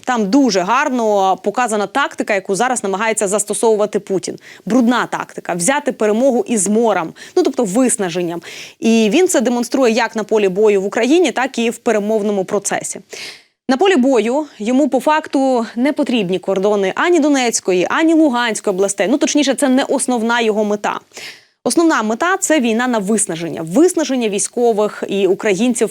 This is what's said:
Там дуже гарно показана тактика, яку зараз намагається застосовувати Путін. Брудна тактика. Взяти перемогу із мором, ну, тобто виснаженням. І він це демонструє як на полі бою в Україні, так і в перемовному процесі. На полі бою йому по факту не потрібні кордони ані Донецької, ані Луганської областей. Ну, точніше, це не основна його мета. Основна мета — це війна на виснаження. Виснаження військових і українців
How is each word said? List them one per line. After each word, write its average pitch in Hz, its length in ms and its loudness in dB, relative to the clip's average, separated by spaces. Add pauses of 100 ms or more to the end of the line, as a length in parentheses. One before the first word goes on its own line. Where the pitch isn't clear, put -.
Там 220 260 -2
дуже 233 300 4
гарно 214 840 0
показана 208 440 -2
тактика, 269 460 -2
яку 190 220 -2
зараз 240 280 -2
намагається 208 440 -2
застосовувати 208 720 0
Путін. - 400 -6 (260)
Брудна 226 400 2
тактика. - 480 -8
Взяти 254 380 -2
перемогу 226 560 0
із 208 200 -2
мором, 208 460 0 (220)
ну, 359 80 4
тобто 269 200 0
виснаженням. 180 800 -2 (380)
І 226 340 2
він 349 140 4
це 302 140 2
демонструє 240 520 0
як 226 220 -2
на 214 80 -4
полі 208 260 0
бою 202 320 2
в 190 40 -4
Україні, 247 460 2
так 254 280 -4
і 233 100 0
в 233 80 -6
перемовному 208 680 0
процесі. - 540 -4 (720)
На 262 80 2
полі 381 180 4
бою 254 500 2 (140)
йому 254 300 2
по 262 100 0
факту 269 640 0 (100)
не 269 180 0
потрібні 202 460 -2
кордони 196 560 0
ані 339 240 2
Донецької, 247 720 0
ані 320 240 2
Луганської 240 640 0
областей. 196 340 -2
Ну, 285 80 2
точніше, 277 360 0
це 269 160 0
не 262 140 2
основна 240 580 -2
його 214 220 0
мета. 208 360 -2 (640)
Основна 294 400 2
мета — 330 360 0
це 311 200 2
війна 233 280 0
на 233 100 0
виснаження. 170 640 -4
Виснаження 254 680 2
військових 208 800 0
і 196 200 0
українців 208 640 0